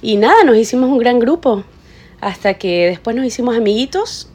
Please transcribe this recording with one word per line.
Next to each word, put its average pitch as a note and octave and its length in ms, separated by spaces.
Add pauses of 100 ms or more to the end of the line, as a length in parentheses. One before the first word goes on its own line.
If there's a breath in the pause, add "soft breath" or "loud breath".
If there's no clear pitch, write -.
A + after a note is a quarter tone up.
Y G#3+ 140
nada, F4+ 280
nos A#3+ 120
hicimos B3 340
un C#4 80
gran B3 220
grupo, A#3 440 (560 soft breath)
hasta G3 340
que F3 340
después F3+ 260
nos C4 120
hicimos A#3+ 300
amiguitos. A#3+ 800